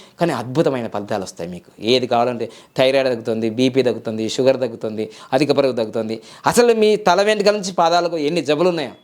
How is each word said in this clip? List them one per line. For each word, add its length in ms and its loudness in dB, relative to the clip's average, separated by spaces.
కానీ 120 2
అద్భుతమైన 560 -2
ఫలితాలు 360 -6
వస్తాయి 260 -10
మీకు. 300 -16
ఏది 280 2
కావాలంటే 420 -2
థైరాయిడ్ 320 2
తగ్గుతుంది, 400 -2
బీపీ 340 2
తగ్గుతుంది, 460 -2
షుగర్ 280 2
తగ్గుతుంది, 540 -6
అధిక 180 2
బరువు 200 2
తగ్గుతుంది. 500 -4
అసలు 280 4
మీ 220 4
తల 260 2
వెంట్రుకల 340 2
నుంచి 180 -8
పాదాలకు 440 2
ఎన్ని 240 -2
జబ్బులు 280 2
ఉన్నాయో 220 -4